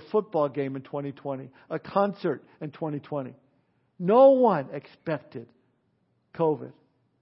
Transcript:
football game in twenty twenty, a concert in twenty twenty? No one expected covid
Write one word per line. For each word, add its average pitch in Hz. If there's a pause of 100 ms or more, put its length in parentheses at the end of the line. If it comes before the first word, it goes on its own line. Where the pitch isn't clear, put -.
(120)
football 165
game 135
in 139
twenty 143
twenty, 135 (200)
a 160
concert 190 (160)
in 151
twenty 151
twenty? 135 (640)
No 233
one 214
expected 139 (880)
covid 139 (480)